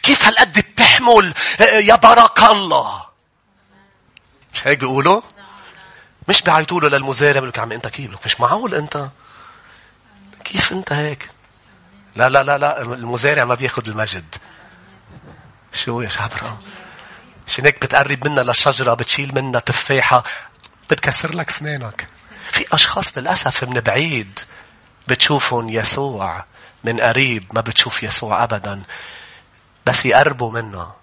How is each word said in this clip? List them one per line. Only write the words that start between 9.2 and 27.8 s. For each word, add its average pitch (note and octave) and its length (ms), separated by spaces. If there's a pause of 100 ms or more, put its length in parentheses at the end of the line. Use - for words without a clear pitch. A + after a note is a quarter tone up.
كيف - 280
أنت F#3 220
هيك؟" D3 360 (880)
لا، B2 140
لا، C3+ 140
لا، C#3+ 140
لا، D3 240
المزارع B2 640
ما B2 100
بياخد B2 320
المجد. G#2 480 (1400)
شو A#2+ 280
يا A2 80
شعب A2 220
الرب؟ A2+ 260 (880)
عشان - 180
هيك D3 160
بتقرب C#3 460
منا C#3+ 140
للشجرة، B2 520
بتشيل C3+ 420
منا C3 240
تفاحة، B2+ 640 (680)
بتكسر D#3 460
لك E3 140
سنانك. C#3+ 580 (440)
في - 200
أشخاص - 460
للأسف C3+ 460
من B2 160
بعيد A#2 600 (680)
بتشوفهم A#2+ 640
يسوع، G#2+ 760 (380)
من A#2 160
قريب A#2 440 (100)
ما A2+ 80
بتشوف A2+ 420